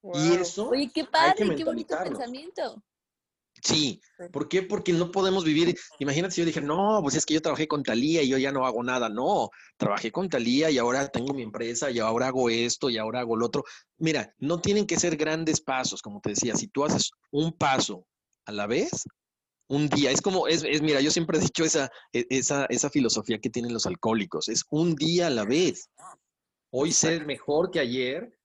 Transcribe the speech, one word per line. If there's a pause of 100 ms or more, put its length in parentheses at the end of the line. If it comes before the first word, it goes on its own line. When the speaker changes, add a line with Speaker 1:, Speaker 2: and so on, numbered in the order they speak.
(120)
Speaker 1:
Y
Speaker 2:
Guau.
Speaker 1:
eso
Speaker 3:
Oye,
qué (140)
Speaker 1:
hay
que
Speaker 3:
padre,
qué
bonito
Speaker 1:
mentalizarnos.
Speaker 3:
pensamiento. (800)
Speaker 1:
Sí. (180)
Speaker 2:
Sí.
Speaker 1:
¿Por
qué?
Porque
no
podemos
vivir, (220)
imagínate
si
yo
dijera,
"No,
pues
es
que
yo
trabajé
con
Thalía
y
yo
ya
no
hago
nada".
No, (260)
trabajé
con
Thalía
y
ahora
tengo
mi
empresa
y
ahora
hago
esto
y
ahora
hago
lo
otro. (360)
Mira,
no
tienen
que
ser
grandes
pasos,
como
te
decía,
si
tú
haces (200)
un
paso (400)
a
la
vez, (800)
un
día,
es
como,
es,
es,
mira,
yo
siempre
he
dicho
esa, (240)
e-,
esa,
esa
filosofía
que
tienen
los
alcohólicos:
es
un
día
a
la
vez. (840)
Hoy
sé
Speaker 2:
Exacto.
Speaker 1:
mejor
que
ayer